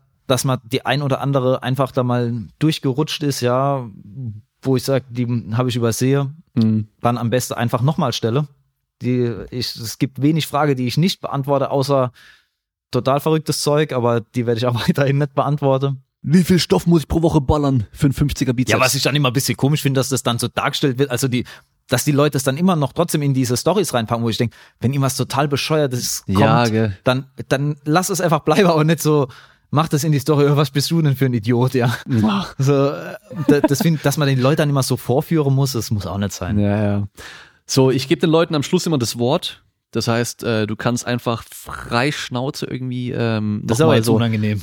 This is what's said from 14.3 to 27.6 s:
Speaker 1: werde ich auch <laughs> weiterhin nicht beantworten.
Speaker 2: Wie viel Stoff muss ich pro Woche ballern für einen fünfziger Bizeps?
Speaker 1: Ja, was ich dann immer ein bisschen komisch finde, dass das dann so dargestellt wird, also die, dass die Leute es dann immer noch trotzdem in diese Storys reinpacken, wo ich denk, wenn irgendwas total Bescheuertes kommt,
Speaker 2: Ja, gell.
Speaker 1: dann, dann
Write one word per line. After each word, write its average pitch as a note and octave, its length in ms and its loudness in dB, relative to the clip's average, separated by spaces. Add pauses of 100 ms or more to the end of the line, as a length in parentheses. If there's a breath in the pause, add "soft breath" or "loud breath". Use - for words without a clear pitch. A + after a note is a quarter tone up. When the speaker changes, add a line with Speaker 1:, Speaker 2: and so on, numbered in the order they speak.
Speaker 1:
werde A#2 120 0
ich B2 80 0
auch A#2+ 80 0
<laughs> A2+ 140 -4
weiterhin C#3 300 2
nicht D3 160 -2
beantworten. C3+ 680 0 (180)
Speaker 2:
Wie E3 220 4
viel F3 160 4
Stoff - 300 0
muss E3+ 140 4
ich - 60 -12
pro E3 140 0
Woche D#3 180 2
ballern C#3 520 0
für - 140 0
einen C3 60 2
fünfziger C3+ 400 -2
Bizeps? A#2 240 0
Speaker 1:
Ja, B2+ 80 4
was B2+ 120 2
ich C3 80 -4
dann C3 100 0
immer D3 140 2
ein A#2+ 60 -2
bisschen C3 220 -2
komisch C#3+ 260 0
finde, C3+ 180 2
dass B2+ 80 0
das B2+ 160 -2
dann A#2 160 0
so A#2+ 80 -2
dargestellt C3 500 -2
wird, C#3 140 2
also B2 160 0
die, B2 160 -2 (420 loud breath)
dass - 180 -2
die D3+ 80 2
Leute C#3+ 240 2
es C3 60 -2
dann C3+ 140 0
immer F3+ 180 2
noch D3 180 0
trotzdem E3 300 0
in C#3+ 120 2
diese B2 220 0
Storys E3+ 380 0
reinpacken, A#2 300 -2
wo A#2 40 0
ich G#2 80 -2
denk, A#2+ 160 0 (280 loud breath)
wenn B2+ 120 0
irgendwas C3+ 240 0
total C3+ 300 -2
Bescheuertes C#3+ 800 -2
kommt, G2 140 2
Speaker 2:
Ja, A2+ 260 4
gell. A2 380 0
Speaker 1:
dann, C3 220 0 (220)
dann D3 360 -2